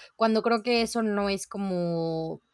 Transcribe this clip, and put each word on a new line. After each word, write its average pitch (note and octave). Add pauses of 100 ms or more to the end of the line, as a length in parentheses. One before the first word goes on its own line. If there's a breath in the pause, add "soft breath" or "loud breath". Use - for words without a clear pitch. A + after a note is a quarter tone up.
(160 loud breath)
Cuando A3
creo A3+
que A#3+
eso A3+
no G3+
es G3
como E3+ (100)